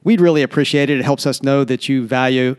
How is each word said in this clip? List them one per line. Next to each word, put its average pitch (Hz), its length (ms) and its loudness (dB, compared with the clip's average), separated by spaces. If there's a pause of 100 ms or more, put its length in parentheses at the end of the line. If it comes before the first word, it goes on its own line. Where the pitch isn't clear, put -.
We'd 214 180 2
really 165 220 4
appreciate 143 460 0
it. 143 100 0
It 127 60 -4
helps 143 220 -2
us 139 160 -2
know 139 220 2
that 127 260 -4
you 131 160 -2
value, 127 520 0